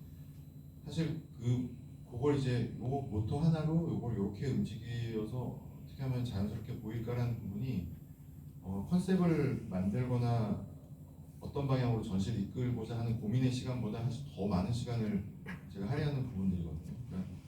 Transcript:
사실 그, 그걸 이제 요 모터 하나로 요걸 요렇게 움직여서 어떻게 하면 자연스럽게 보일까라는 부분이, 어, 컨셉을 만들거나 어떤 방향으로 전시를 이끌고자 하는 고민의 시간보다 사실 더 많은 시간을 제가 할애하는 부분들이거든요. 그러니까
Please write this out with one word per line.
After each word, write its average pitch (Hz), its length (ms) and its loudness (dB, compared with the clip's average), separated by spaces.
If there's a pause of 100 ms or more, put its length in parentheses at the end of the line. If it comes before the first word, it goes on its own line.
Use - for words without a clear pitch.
(840)
사실 156 360 0 (200)
그, 123 280 2 (420)
그걸 135 280 4
이제 123 420 2
요 - 60 -4
모터 139 540 2
하나로 160 500 6
요걸 - 260 0
요렇게 196 300 0
움직여서 113 1120 -2 (240)
어떻게 - 180 -10
하면 123 220 0
자연스럽게 - 560 -2
보일까라는 117 580 0
부분이, 95 500 -2 (760)
어, 98 280 -4
컨셉을 170 800 4
만들거나 117 960 2 (760)
어떤 139 280 -2
방향으로 120 340 4
전시를 95 400 0
이끌고자 - 560 -2
하는 113 220 0
고민의 123 320 4
시간보다 113 500 -2
사실 - 220 -2 (100)
더 95 120 0
많은 101 260 4
시간을 107 520 0 (480)
제가 - 160 -4
할애하는 139 380 2
부분들이거든요. 82 680 0 (140)
그러니까 92 220 -4 (180)